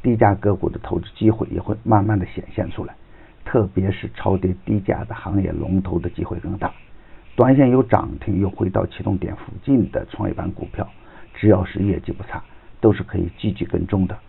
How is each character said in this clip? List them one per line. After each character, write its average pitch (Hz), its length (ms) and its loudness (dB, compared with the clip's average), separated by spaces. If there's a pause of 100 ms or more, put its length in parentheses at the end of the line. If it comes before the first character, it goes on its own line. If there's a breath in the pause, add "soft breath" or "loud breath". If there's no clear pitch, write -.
低 120 140 2
价 104 200 6
个 101 200 2
股 - 140 -2
的 - 120 -8
投 - 180 -4
资 - 160 -8
机 110 140 4
会 117 220 2
也 92 80 -4
会 104 240 -4
慢 107 200 4
慢 104 140 2
的 90 80 0
显 - 180 -10 (120)
现 90 160 -4
出 - 140 -8
来， - 100 -14 (480 soft breath)
特 107 300 2
别 92 180 0
是 - 240 -6
超 95 220 0
跌 92 180 -2 (100)
低 107 140 0
价 - 240 -2
的 113 100 -10
行 101 280 -2
业 85 100 -2
龙 87 300 0
头 87 180 -2
的 87 100 -4
机 - 140 -6
会 85 160 -6
更 87 180 -8
大。 - 140 -6 (640 soft breath)
短 123 200 6
线 135 140 6
有 127 140 4
涨 87 260 2 (100)
停 - 200 -2
又 98 100 2
回 98 200 -2
到 95 160 0
启 - 180 -12
动 98 140 0
点 90 180 -4
附 - 160 -14 (120)
近 127 280 4
的 - 180 -4
创 101 200 -4
业 87 40 -4
板 92 180 -4
股 87 220 -8
票， 98 160 -6 (460 loud breath)
只 107 140 4
要 98 160 6
是 - 140 -8
业 101 200 2
绩 - 140 -8
不 - 100 -10
差， - 180 -10 (380 soft breath)
都 110 140 6
是 - 100 -2
可 - 140 -6
以 90 200 0
积 107 140 -2
极 - 140 -4
跟 85 200 -2
踪 95 220 2
的。 95 100 -6 (120)